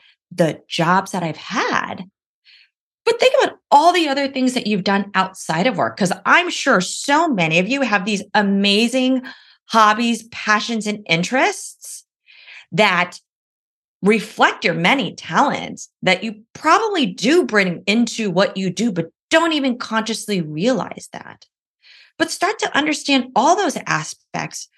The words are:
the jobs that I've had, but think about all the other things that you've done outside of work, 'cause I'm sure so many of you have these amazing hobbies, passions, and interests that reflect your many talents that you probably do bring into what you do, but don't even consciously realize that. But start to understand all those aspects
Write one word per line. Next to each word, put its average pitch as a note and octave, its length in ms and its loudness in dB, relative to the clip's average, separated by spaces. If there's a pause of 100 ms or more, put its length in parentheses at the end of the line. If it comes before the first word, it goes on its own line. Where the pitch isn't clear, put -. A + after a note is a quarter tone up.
(320)
the E3+ 340 0
jobs F3+ 460 0
that F#3 100 -4
I've D#3+ 140 -6
had, A#3 760 -6 (920)
but A#4 160 2
think B4+ 180 4
about G4+ 200 0 (120)
all D#4 220 6
the E4+ 160 2
other C#4 200 -2
things B3+ 260 0
that - 120 -4
you've G#3 180 0
done G3+ 300 0
outside F#3 520 0
of A3+ 100 0
work, A2+ 220 -2
'cause F#3+ 140 0 (120)
I'm E4+ 240 4
sure A#3+ 320 2
so D4 480 0
many E3+ 300 0
of F#3 100 0
you C#4 140 -2
have G3+ 240 0
these G#3 160 -2 (100)
amazing G#3+ 880 2 (440)
hobbies, A3+ 600 2
passions, G#3+ 580 -2
and G#3 200 -6
interests B3+ 1000 -2 (680)
that F3+ 480 0 (800)
reflect A3 640 0
your F3+ 100 2
many G3 400 0
talents E3+ 760 -2 (120)
that F#3 220 0
you G#3+ 200 -10 (100)
probably F#4+ 500 2
do B3+ 400 2
bring F#3+ 420 0
into A3 440 0
what F#3+ 260 0
you F#3+ 140 -2
do, A3 200 -2
but F3 200 -4 (180)
don't E4 240 2
even C4+ 240 0
consciously A3 640 -4
realize D#3+ 720 -4
that. - 340 -18 (680)
But D#4+ 140 -2
start G4+ 300 -2
to - 160 -2
understand C#4+ 600 0
all D4 180 4
those F#4 220 0 (100)
aspects - 920 -6